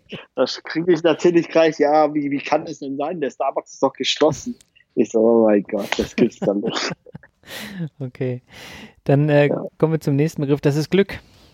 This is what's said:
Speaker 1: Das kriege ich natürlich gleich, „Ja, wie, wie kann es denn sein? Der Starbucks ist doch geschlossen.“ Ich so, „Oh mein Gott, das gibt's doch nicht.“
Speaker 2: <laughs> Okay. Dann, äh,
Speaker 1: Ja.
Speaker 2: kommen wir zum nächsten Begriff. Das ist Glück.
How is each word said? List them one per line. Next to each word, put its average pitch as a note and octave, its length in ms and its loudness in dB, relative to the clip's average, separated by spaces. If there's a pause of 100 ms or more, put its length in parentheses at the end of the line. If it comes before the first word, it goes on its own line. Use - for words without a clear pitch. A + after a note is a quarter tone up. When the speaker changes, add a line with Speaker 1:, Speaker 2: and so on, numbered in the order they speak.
(340)
Speaker 1:
Das - 300 -4
kriege E3+ 280 -2
ich D#3+ 120 2
natürlich E3+ 440 2
gleich, D#3+ 300 2
„Ja, D3+ 380 4
wie, C#3+ 160 -2
wie C#3 80 -4
kann D#3 240 -2
es E3 160 -12
denn C#3 180 -8
sein? D#3 240 -6
Der C3 80 -2
Starbucks C#3+ 440 -6
ist - 100 -4
doch C3+ 100 0
geschlossen.“ - 600 -2 (400)
Ich - 160 0
so, A2+ 80 0
„Oh A2+ 260 6
mein G#2 160 4
Gott, G2+ 260 -8 (120)
das - 160 -4
gibt's - 240 0
doch G3 160 0
nicht.“ - 360 -4 (540)
Speaker 2:
<laughs> G3 540 -12
Okay. B2+ 420 -6 (640)
Dann, D3 260 2
äh, D3 200 4
Speaker 1:
Ja. D3 140 -4 (140)
Speaker 2:
kommen D#3 160 0
wir D#3 60 -2
zum C#3+ 160 -2
nächsten D3+ 260 0
Begriff. C#3+ 200 0
Das C#3+ 140 2
ist D3+ 140 -2
Glück. G3 300 0 (340)